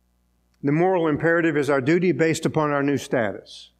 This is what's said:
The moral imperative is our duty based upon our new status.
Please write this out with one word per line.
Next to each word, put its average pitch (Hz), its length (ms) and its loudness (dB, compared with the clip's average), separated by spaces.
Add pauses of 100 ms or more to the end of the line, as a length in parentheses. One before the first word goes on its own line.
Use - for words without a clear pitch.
(640)
The 139 100 0
moral 170 360 2
imperative 160 480 0
is 139 120 0
our 139 120 2
duty 170 320 2
based 160 340 0
upon 147 240 0
our 143 120 0
new 143 160 0
status. - 800 -6